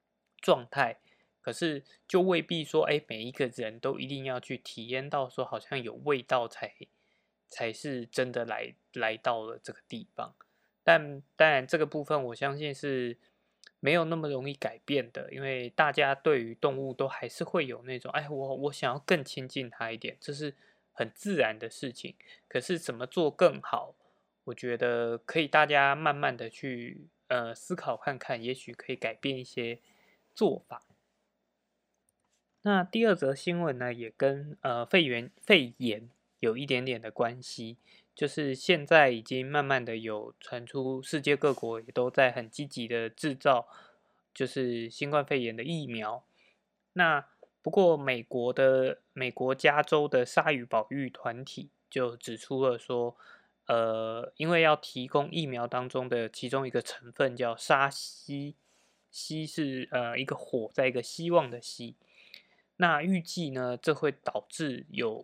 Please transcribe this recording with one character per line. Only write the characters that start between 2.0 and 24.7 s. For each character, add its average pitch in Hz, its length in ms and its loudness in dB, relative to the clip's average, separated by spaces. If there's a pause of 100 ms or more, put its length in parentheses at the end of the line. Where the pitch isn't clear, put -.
就 180 140 4
未 180 180 4
必 160 240 -2
说， 156 200 2
哎， 147 240 2
每 113 160 -8
一 123 80 -8
个 131 160 -2
人 117 320 -8
都 135 180 -4
一 131 80 -8
定 135 200 -8
要 127 140 -4
去 123 200 -10
体 117 300 -14
验 131 200 -6
到 143 180 -2
说 131 160 -6
好 113 160 -6
像 135 220 -6
有 113 140 -8
味 135 260 -2
道 123 260 0
才， - 240 -12 (760)
才 113 260 -4
是 127 320 -6
真 127 260 -2
的 120 140 -4
来， 117 300 -8 (180)
来 110 240 -2
到 117 240 -2
了 113 160 -10
这 - 160 -14
个 - 140 -20
地 113 260 -10
方。 - 220 -10 (480)
但 147 400 4 (120)
当 160 140 8
然 135 160 2
这 156 140 2
个 151 80 2
部 147 160 -6
分 143 220 -2
我 117 100 -8
相 139 200 -2
信 147 160 -6
是 131 460 -4 (640)
没 139 120 2
有 165 140 4
那 165 100 -2
么 156 140 -4
容 135 180 -4
易 143 60 -6
改 117 320 -6
变 127 260 -2
的， - 200 -10
因 135 100 -10
为 131 300 -4
大 151 200 4
家 139 220 4
对 135 300 2
于 113 100 -8
动 135 240 0
物 135 160 -6
都 135 140 0
还 - 200 -8
是 - 160 -8
会 - 220 -2
有 120 160 -10
那 127 160 -8
种， - 140 -10
哎， 143 180 -4
我， 135 260 -6
我 139 160 -2
想 131 220 -2
要 139 60 -6
更 151 260 0
亲 131 220 -10
近 131 200 -6
它 113 240 -8
一 113 60 -8
点， 123 220 -10
这 - 120 -10
是 143 220 -8 (380)
很 113 240 -6
自 196 220 -4
然 110 200 2
的 113 100 -10
事 127 240 -8
情。 - 220 -14 (340)
可 127 120 -2
是 170 180 -2
怎 139 160 -6
么 123 140 -8
做 156 240 0
更 147 320 4
好， - 320 -4 (480)
我 123 100 -8
觉 120 240 -2